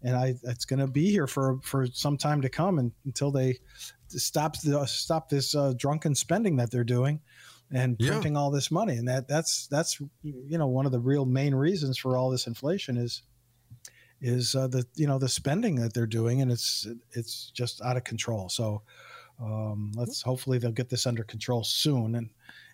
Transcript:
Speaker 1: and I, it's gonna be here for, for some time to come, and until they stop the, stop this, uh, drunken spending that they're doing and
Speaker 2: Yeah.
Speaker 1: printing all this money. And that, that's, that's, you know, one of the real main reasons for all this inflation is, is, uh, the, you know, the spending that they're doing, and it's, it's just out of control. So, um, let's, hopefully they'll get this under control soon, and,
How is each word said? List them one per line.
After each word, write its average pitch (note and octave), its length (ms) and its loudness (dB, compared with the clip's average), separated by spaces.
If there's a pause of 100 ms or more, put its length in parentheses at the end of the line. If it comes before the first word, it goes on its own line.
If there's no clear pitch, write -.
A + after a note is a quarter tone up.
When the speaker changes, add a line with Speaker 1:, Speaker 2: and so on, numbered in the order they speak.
Speaker 1:
and B2+ 140 0
I, B2+ 260 2
it's B2 220 -6
gonna C3+ 240 0
be D3 240 2
here D#3 160 2
for, C3+ 340 0
for C3+ 240 0
some C#3+ 300 -2
time D3 260 2
to C3 60 2
come, E3 320 2
and A#2+ 100 0 (140)
until C#3+ 260 -2
they C3 280 2 (500)
stop D3+ 540 -2
the, C#3+ 240 2
stop - 420 -2
this, C#3 260 0
uh, C#3 240 2
drunken D3 380 0
spending F#3 400 2
that A#2+ 160 2
they're B2 100 2
doing B2+ 380 2 (500)
and B2+ 300 2
Speaker 2:
Yeah. C3 100 4
Speaker 1:
printing E3+ 260 2
all C#3+ 140 2
this C#3+ 220 0
money. F3 240 2
And A#2 100 -2
that, B2+ 220 -2
that's, - 400 0
that's, D#3 320 0 (240)
you C#3+ 340 -6
know, D3+ 80 2
one C3 180 2
of C#3 60 2
the B2+ 80 2
real C3+ 280 4
main C3+ 280 2
reasons C#3+ 420 2
for B2+ 200 0
all B2+ 120 2
this B2+ 200 -2
inflation C3+ 480 -2
is, A#2+ 260 -4 (960)
is, B2 340 0
uh, C3 120 0
the, B2+ 180 0 (100)
you D#3 120 2
know, C3+ 120 4
the C3 100 2
spending F3 480 0
that A#2 160 2
they're A#2 140 0
doing, A#2 340 2
and B2+ 100 4
it's, - 360 -2 (260)
it's - 420 -8
just A#2+ 280 -6
out B2 140 0
of B2 80 -4
control. A2 440 -4
So, G#2+ 340 -2 (580)
um, G#2+ 540 -4
let's, B2 280 -4
hopefully B2+ 360 0
they'll A#2 140 0
get B2 160 -4
this - 180 -2
under A#2 160 0
control A2+ 420 -4
soon, A#2+ 500 0
and, A#2 160 -4 (440)